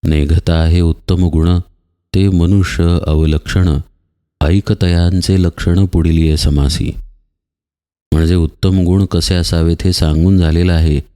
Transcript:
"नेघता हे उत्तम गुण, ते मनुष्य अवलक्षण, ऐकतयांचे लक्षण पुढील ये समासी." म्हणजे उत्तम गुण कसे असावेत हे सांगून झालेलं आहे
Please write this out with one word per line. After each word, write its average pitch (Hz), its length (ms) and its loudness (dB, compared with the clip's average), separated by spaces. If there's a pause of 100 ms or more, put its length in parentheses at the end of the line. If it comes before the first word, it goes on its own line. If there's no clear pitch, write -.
"नेघता 80 600 0
हे 82 160 2
उत्तम 90 440 -2
गुण, 82 340 0 (560)
ते 98 140 2
मनुष्य 87 800 0
अवलक्षण, 78 720 0 (640)
ऐकतयांचे 90 1000 0
लक्षण 87 440 0
पुढील 82 320 0
ये 80 180 2
समासी." 73 540 -2 (1200)
म्हणजे 80 220 2
उत्तम 92 460 0
गुण 92 240 2
कसे 90 300 -2
असावेत 82 500 0
हे 92 80 0
सांगून 82 460 2
झालेलं 85 340 2
आहे 80 280 0 (160)